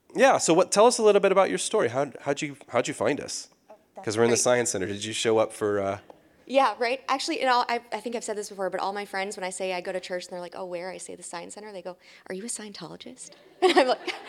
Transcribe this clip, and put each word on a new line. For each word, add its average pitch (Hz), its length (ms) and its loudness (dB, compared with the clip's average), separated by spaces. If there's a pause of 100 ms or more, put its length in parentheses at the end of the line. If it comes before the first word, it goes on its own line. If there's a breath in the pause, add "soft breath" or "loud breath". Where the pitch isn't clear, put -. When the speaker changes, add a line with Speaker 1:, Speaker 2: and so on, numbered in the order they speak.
(160)
Speaker 1:
yeah. 226 240 6
So, 165 160 4
what? 180 160 4
Tell 214 160 8
us 240 100 4
a 226 60 0
little 202 180 6
bit 190 100 4
about 190 180 4
your 180 100 -2
story. 180 300 0
How, 139 200 -2 (120)
how'd 143 200 -2
you, 143 160 -8 (120)
how'd 123 180 0
you 143 80 -6
find 123 260 0
us? - 280 -10 (200)
Speaker 2:
Oh, - 60 -20 (200)
that's - 100 -18
Speaker 1:
'Cause 110 120 -2
we're 117 60 6
in 117 80 6
the 117 40 6
Speaker 2:
great. 110 60 2
Speaker 1:
Science 123 300 2
Center. 95 160 -2
Did 101 180 -6
you 110 80 -6
show 110 240 2
up 110 160 2
for, 104 260 0
uh, 98 200 -2 (480)
Speaker 2:
Yeah, 247 300 2
right. 233 300 -4
Actually, 277 340 -2
and 262 80 2
all, 247 180 4
I, 240 140 -4 (100)
I 214 80 -6
think 240 160 -8
I've 220 80 -8
said 208 140 -6
this 208 120 -10
before, 190 200 -4
but 185 100 -4
all 196 140 -2
my 202 120 -8
friends, 196 300 -6
when 190 80 -8
I 185 60 -4
say 185 240 -6
I 180 80 -6
go 190 100 -6
to 185 80 -6
church, 180 260 -8
and - 60 -20
they're 180 80 -10
like, 175 160 -12
"Oh, 190 100 -10
where?" 180 260 -8
I 175 60 -12
say, 180 180 -14
"The 180 80 -18
Science 175 320 -12
Center." 214 160 -16
They 185 100 -12
go, 180 160 -14 (300 soft breath)
"Are 185 80 -10
you 190 80 -10
a 233 40 -10
Scientologist?" 202 880 -14
<laughs> - 260 -18
And 359 180 6
I'm 254 80 6
like, - 260 -2 (160)